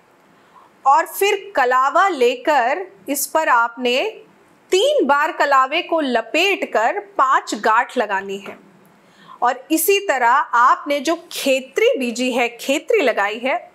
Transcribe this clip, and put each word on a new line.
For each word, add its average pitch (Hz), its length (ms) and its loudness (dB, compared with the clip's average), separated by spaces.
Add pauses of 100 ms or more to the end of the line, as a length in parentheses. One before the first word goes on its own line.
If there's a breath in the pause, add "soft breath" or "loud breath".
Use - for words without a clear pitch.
(840 soft breath)
और 330 240 4
फिर 403 480 -2
कलावा 269 520 2
लेकर 269 760 0 (220)
इस 277 180 -4
पर 311 220 0
आपने 240 500 0 (760)
तीन 480 340 2
बार 294 260 2
कलावे 277 500 2
को 339 180 -2
लपेटकर 285 1000 0 (200)
पांच 285 380 0
गांठ 233 420 0
लगानी 196 400 -4
है। - 200 -16 (840 loud breath)
और 254 280 -2
इसी 359 300 2
तरह 269 280 0
आपने 285 720 2
जो 320 160 -2 (160)
खेत्री 277 640 0
बीजी 247 340 -4
है, 240 180 0
खेत्री 320 500 -2
लगाई 214 380 0
है, 269 360 -6